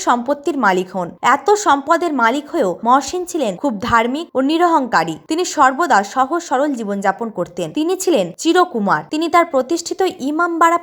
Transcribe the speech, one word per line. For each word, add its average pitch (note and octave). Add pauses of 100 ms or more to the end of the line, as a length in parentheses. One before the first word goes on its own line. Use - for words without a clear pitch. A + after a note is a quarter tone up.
সম্পত্তির C#4+
মালিক F#3
হন। F3+ (280)
এত C#4 (180)
সম্পদের D#4+ (100)
মালিক C4
হয়েও A3 (160)
মহসিন C#4 (100)
ছিলেন B3
খুব C#4 (140)
ধার্মিক A#3+ (120)
ও - (100)
নিরহংকারী। D4 (140)
তিনি D#4+ (120)
সর্বদা C4+ (160)
সহজ C4+
সরল D4
জীবনযাপন G3+ (100)
করতেন। F3 (100)
তিনি D#4+ (100)
ছিলেন C4 (160)
চিরকুমার। C#4 (100)
তিনি D#4
তার E4+
প্রতিষ্ঠিত E4 (280)
ইমামবাড়া E4+